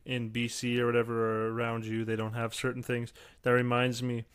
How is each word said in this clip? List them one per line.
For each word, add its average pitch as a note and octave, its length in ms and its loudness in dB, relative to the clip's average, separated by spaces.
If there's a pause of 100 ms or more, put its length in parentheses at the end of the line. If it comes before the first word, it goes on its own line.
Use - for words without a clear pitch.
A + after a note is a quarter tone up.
in A#2+ 260 -4
B A#2 180 0
C A#2+ 320 0
or A#2+ 60 2
whatever A2+ 600 2
or A2+ 60 -2
around A2+ 320 -2
you, A2 200 -2
they A2 120 -2
don't A2 180 -2
have A#2 200 -4
certain B2 280 -2
things, A#2+ 300 -4 (300)
that B2+ 100 2
reminds B2 500 4
me, A#2+ 220 -2 (100)